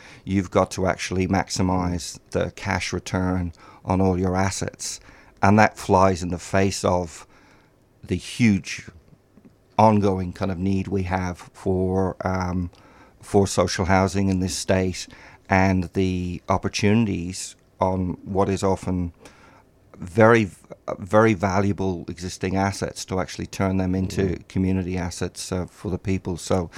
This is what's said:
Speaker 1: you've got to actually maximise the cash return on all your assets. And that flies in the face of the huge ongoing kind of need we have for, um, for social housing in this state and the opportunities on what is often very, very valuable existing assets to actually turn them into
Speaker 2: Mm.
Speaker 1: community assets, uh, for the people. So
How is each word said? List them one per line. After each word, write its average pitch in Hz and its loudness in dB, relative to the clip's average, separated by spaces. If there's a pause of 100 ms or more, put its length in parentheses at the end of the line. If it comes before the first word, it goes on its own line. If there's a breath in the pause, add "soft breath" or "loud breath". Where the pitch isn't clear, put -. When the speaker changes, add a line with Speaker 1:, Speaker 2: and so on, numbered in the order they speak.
(240 loud breath)
Speaker 1:
you've 95 0
got 95 2
to 92 -2
actually 92 -2
maximise 90 -2 (120)
the 90 -2
cash - -4
return 90 -4 (320 loud breath)
on 92 0
all 92 2
your 92 0
assets. - -4 (420 soft breath)
And 101 8
that - 4
flies 95 2
in 87 -6
the 87 -6
face 98 0
of 90 -2 (760 soft breath)
the 95 -4
huge - 0 (880)
ongoing 101 4
kind 95 -4
of 90 -4
need 95 0
we 95 -2
have 90 -4 (140)
for, 92 0 (100)
um, 92 -2 (520 soft breath)
for 98 2
social - 0
housing 95 2
in 92 0
this 92 -2
state 92 -2 (420 loud breath)
and 95 4
the 90 -2
opportunities 98 0 (220)
on 92 0 (120)
what 95 0
is 95 -2
often 92 -2 (840 loud breath)
very, 110 4 (500)
very 107 4
valuable 95 0
existing 92 -6
assets 98 -4
to 95 -4
actually - -6
turn 95 -2
them 92 0
into 95 -2
Speaker 2:
Mm. - -4
Speaker 1:
community 92 -2
assets, - -8
uh, 87 -4
for - -12
the 87 -4
people. 95 -4
So 92 -2